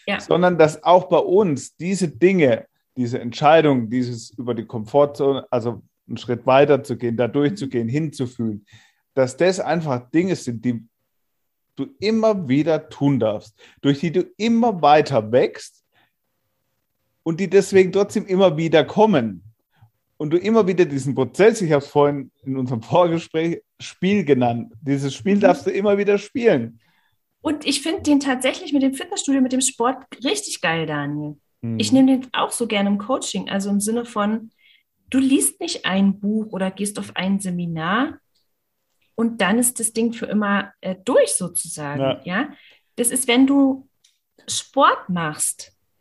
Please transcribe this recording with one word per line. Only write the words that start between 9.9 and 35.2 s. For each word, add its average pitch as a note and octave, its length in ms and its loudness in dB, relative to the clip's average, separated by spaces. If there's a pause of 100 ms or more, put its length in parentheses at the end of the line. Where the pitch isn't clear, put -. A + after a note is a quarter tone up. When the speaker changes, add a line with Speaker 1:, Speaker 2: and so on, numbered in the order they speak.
Speaker 2:
Dinge F3 260 0
sind, A#2 280 -10
die A#2 200 -2 (880)
du C3+ 120 -8 (120)
immer G#3+ 500 0
wieder D3+ 400 0
tun C#3 320 0
darfst, G#2+ 340 -4 (280)
durch C#3 180 2
die E3+ 120 -2
du F3+ 80 2 (180)
immer A3+ 420 0
weiter C#3+ 520 4
wächst - 520 -2 (1400)
und E3 180 -4
die F#3+ 100 -2
deswegen F#3+ 420 4
trotzdem G3 340 0
immer F#3 300 4
wieder D#3 280 2
kommen. C3 580 2 (760)
Und D3+ 120 -6
du E3+ 80 2
immer G#3+ 280 2
wieder F3 200 2
diesen C#3 280 -4
Prozess, F#3 460 2
ich D#3+ 120 0
hab's C#3 160 2
vorhin C#3+ 420 0 (120)
in C3+ 140 -6
unserem B2+ 240 -4
Vorgespräch E3 800 0 (180)
Spiel F#3+ 460 -2
genannt, B2 560 0
dieses C#3 340 -4
Spiel F#3+ 220 0
Speaker 1:
Mhm. G3+ 40 0
Speaker 2:
darfst G3 260 2
du G3 40 0
immer G3+ 280 0
wieder G3+ 180 0
spielen. G3 640 -2 (640)
Speaker 1:
Und D4 240 -6
ich - 160 -2
find E4 240 -6
den D4 140 4
tatsächlich C#4 520 -4
mit C#4 100 2
dem C4+ 120 0
Fitnessstudio, C#4 480 -2
mit B3+ 100 0
dem C4 80 0
Sport C4 380 -2 (260)
richtig - 380 -6
geil, E3 240 -2
Daniel. D3 500 -6 (240)
Speaker 2:
Mhm. A#2 180 -6
Speaker 1:
Ich A3 140 0
nehm C4 140 6
den C4 260 2
auch - 200 -2
so A#3 140 -4
gerne G3+ 220 0
im G3+ 80 0
Coaching, - 540 -6
also G3 180 -4
im G3+ 120 0
Sinne A3+ 260 -4
von, G#3+ 440 -4 (600)
du C4 80 0
liest C4+ 420 0